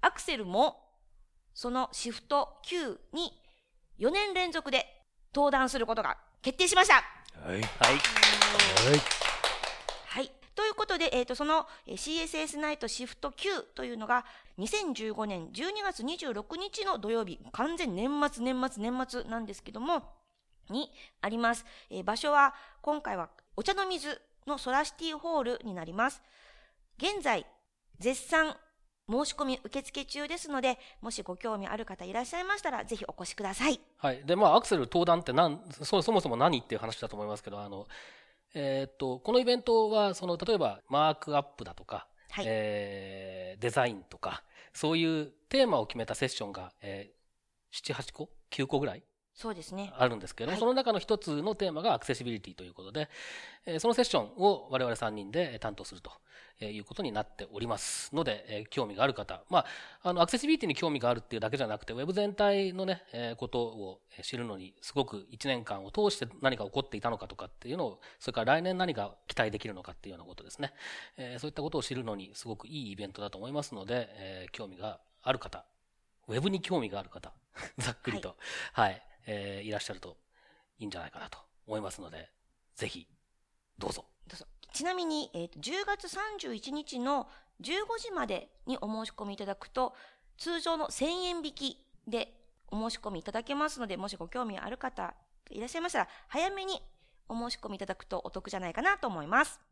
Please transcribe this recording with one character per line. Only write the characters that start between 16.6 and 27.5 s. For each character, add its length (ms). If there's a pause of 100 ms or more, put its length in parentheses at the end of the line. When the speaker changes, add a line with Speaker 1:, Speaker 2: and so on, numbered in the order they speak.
Speaker 1:
の 140
土 140
曜 120
日、 140 (140)
完 240
全 180
年 160 (220)
末、 100
年 260
末、 140
年 260
末 220
な 80
ん 80
で 80
す 80
け 80
ど 80
も、 240 (680)
に 220 (300)
あ 80
り 100
ま 160
す。 100 (240)
え 120
ー、 40
場 120
所 160
は、 220 (280)
今 180
回 160
は 140 (300)
お 20
茶 120
の 100
水 340 (280)
の 100
ソ 140
ラ 160
シ 80
テ 100
ィ 140
ホ 220
ー 20
ル 220
に 100
な 100
り 80
ま 180
す。 120 (760)
現 260
在、 220 (540)